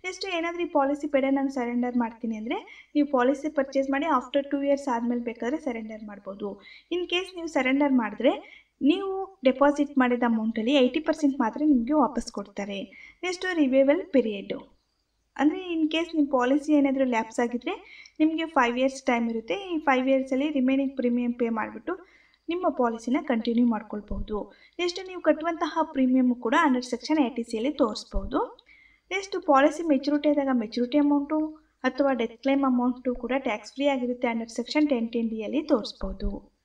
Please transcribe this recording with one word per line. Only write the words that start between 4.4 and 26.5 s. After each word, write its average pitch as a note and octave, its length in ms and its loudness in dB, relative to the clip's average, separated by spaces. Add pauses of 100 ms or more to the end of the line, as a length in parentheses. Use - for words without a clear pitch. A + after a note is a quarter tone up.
two C#4 100 -2
years C#4 300 0
ಆದ್ಮೇಲೆ A#3+ 300 -2
ಬೇಕಾದ್ರೆ A#3 360 -4
surrender A3 500 -8
ಮಾಡ್ಬೋದು. G3+ 420 -10 (440)
In F4 80 -2
case F4+ 360 -4
ನೀವು E4 100 -8
surrender C#4 460 2
ಮಾಡಿದ್ರೆ A3+ 400 2 (500)
ನೀವು F#4+ 600 0
deposit C#4+ 540 4
ಮಾಡಿದ B3 240 2
ಅಮೌಂಟಲ್ಲಿ A3+ 520 0
ಏಯ್ಟಿ B3+ 260 4
ಪರ್ಸೆಂಟ್ D4 400 0
ಮಾತ್ರ C4+ 240 -2
ನಿಮಗೆ C4 280 4
ವಾಪಸ್ B3 400 2
ಕೊಡ್ತಾರೆ. G3 500 -8 (400)
Next F4+ 320 -2
revival C#4 520 4
period G#3+ 460 0 (840)
ಅಂದ್ರೆ D#4 240 2 (140)
in D#4+ 80 0 (120)
case E4 220 -2
ನಿಮ್ಮ D4 120 2 (100)
policy C#4+ 340 2
ಏನಾದ್ರೂ C4+ 320 4
lapse A3+ 360 -2
ಆಗಿದ್ರೆ A#3+ 340 -2 (460)
ನಿಮಗೆ D#4+ 260 2
five A#3+ 320 0
years C4+ 240 0
time A#3 280 0
ಇರುತ್ತೆ. A3+ 240 -4
ಈ F#4+ 240 -4
five C4 300 2
ಇಯರ್ಸಲ್ಲಿ C4+ 420 2
remaining C4+ 460 0
premium A#3+ 360 0
ಪೇ A#3+ 160 -2
ಮಾಡಿಬಿಟ್ಟು A3 720 -8 (260)
ನಿಮ್ಮ F4 200 -2
ಪಾಲಿಸಿನ A#3+ 540 -2
continue A#3 440 2
ಮಾಡ್ಕೊಳ್ಬಹುದು. G#3 840 -4 (260)
next F4+ 300 -4
ನೀವು F4+ 120 -10
ಕಟ್ಟುವಂತಹ D#4+ 640 0
premium C4 520 2
ಕೂಡ A#3+ 200 -2 (140)